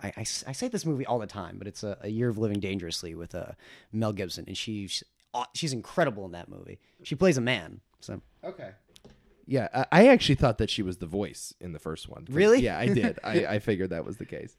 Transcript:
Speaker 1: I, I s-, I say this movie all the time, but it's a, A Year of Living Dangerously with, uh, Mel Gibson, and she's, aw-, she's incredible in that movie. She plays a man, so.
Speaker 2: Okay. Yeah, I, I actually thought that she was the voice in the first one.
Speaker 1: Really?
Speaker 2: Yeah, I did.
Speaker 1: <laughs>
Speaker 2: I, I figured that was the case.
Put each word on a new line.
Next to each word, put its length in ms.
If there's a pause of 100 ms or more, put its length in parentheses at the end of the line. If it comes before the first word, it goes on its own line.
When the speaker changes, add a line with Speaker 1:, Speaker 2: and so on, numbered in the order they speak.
Speaker 1:
I, 140
I 40
s-, 260
I 60
say 160
this 180
movie 200
all 120
the 80
time, 320
but 80
it's 160
a, 200
A 60
Year 200
of 100
Living 220
Dangerously 560
with, 180
uh, 180 (400)
Mel 200
Gibson, 340
and 100
she's, 460 (320)
aw-, 200
she's 180
incredible 540
in 60
that 160
movie. 300 (240)
She 140
plays 220
a 20
man, 400 (200)
so. 200 (240)
Speaker 2:
Okay. 260 (760)
Yeah, 200 (240)
I, 140
I 40
actually 280
thought 220
that 120
she 120
was 160
the 80
voice 540
in 120
the 80
first 280
one. 220
Speaker 1:
Really? 300
Speaker 2:
Yeah, 180
I 80
did. 340
Speaker 1:
<laughs> 40
Speaker 2:
I, 220
I 120
figured 320
that 140
was 140
the 80
case. 320